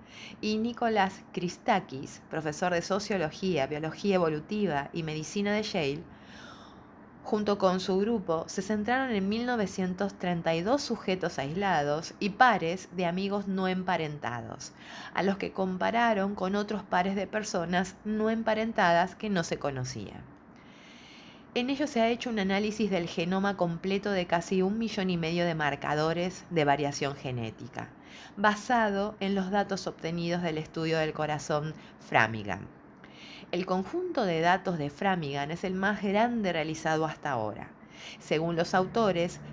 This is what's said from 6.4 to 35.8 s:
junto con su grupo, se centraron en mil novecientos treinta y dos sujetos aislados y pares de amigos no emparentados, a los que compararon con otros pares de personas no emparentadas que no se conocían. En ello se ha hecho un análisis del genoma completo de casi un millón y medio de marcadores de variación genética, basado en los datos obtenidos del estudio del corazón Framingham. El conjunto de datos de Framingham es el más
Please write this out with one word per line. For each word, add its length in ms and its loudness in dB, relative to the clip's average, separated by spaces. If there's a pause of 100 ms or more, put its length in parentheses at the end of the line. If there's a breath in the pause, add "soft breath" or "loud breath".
junto 360 0
con 200 4
su 200 0
grupo, 480 0
se 160 -6
centraron 480 0
en 180 0
mil 160 0
novecientos 680 -2
treinta 400 0
y 60 0
dos 200 2
sujetos 560 -2
aislados 800 0
y 120 -2
pares 600 4
de 140 0
amigos 420 0
no 200 0
emparentados, 1080 -2 (400 loud breath)
a 80 0
los 160 4
que 140 -4
compararon 840 2
con 220 0
otros 280 -2
pares 320 2
de 120 -2
personas 760 0
no 260 0
emparentadas 840 2
que 140 -6
no 140 2
se 160 -4
conocían. 640 -6 (1300 loud breath)
En 140 -2
ello 180 0
se 140 2
ha 80 6
hecho 200 -2
un 100 0
análisis 500 2
del 180 0
genoma 500 0
completo 540 0
de 160 0
casi 340 2
un 160 2
millón 320 0
y 80 0
medio 280 2
de 100 2
marcadores 960 0
de 120 4
variación 520 2
genética, 760 -6 (480 loud breath)
basado 840 2
en 160 0
los 160 -2
datos 360 0
obtenidos 540 -2
del 180 -2
estudio 400 0
del 140 0
corazón 600 -2 (340 loud breath)
Framingham. 600 2 (840 loud breath)
El 140 0
conjunto 600 0
de 160 2
datos 360 4
de 140 -2
Framingham 580 0
es 140 -8
el 100 -2
más 300 0